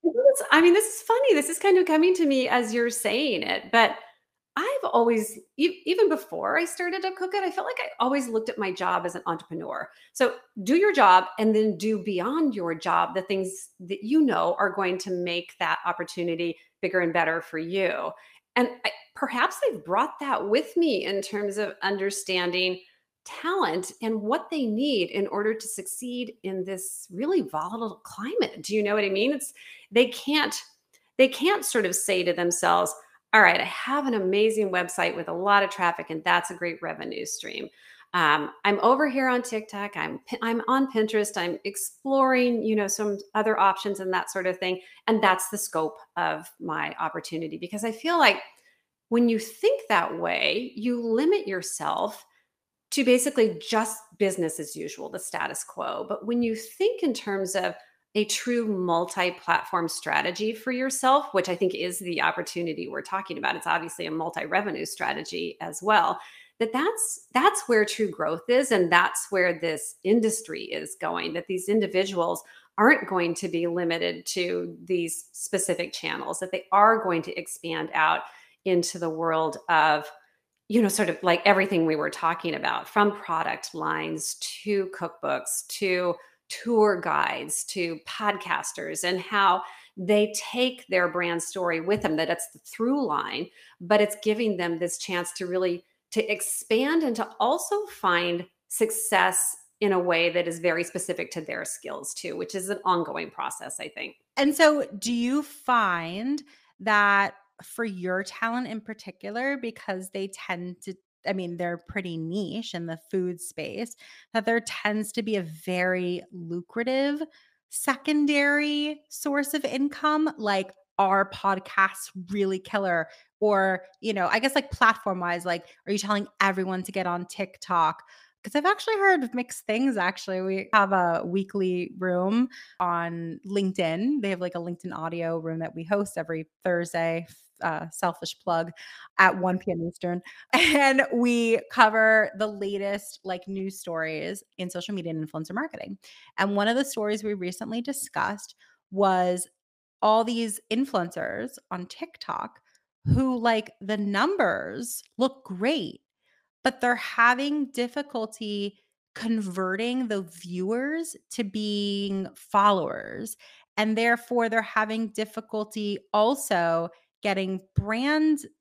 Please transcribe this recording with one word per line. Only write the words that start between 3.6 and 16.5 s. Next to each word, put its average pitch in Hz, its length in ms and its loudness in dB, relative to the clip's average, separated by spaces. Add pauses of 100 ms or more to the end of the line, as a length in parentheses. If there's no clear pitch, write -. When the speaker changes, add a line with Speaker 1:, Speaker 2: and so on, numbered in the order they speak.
Speaker 1:
but 226 240 6 (600)
I've 508 360 -2
always, 233 460 2 (200)
e-, 311 280 0
even 370 240 4
before 226 480 -2
I 339 80 0
started 359 400 -6
Up 381 100 -4
Cook 370 200 -6
It, 392 80 0
I 349 80 -2
felt 381 160 -6
like 494 120 -6
I - 100 -6 (100)
always 254 280 0
looked 220 220 -2
at - 80 -8
my 190 140 -2
job 180 340 -2
as 175 100 -4
an 175 120 -10
entrepreneur. 165 600 -8 (260)
So 247 220 2 (280)
do 247 120 4
your 392 180 6
job 185 320 8 (140)
and 214 160 4
then 214 220 2
do 214 220 0
beyond 214 560 0
your 170 180 -2
job 170 400 0
the 185 80 -2
things 190 480 -4 (120)
that 196 220 -8
you 294 180 4
know 175 380 2
are 190 120 2
going 185 280 0
to 185 120 -6
make 175 480 -4
that 165 260 0
opportunity 170 720 -4 (240)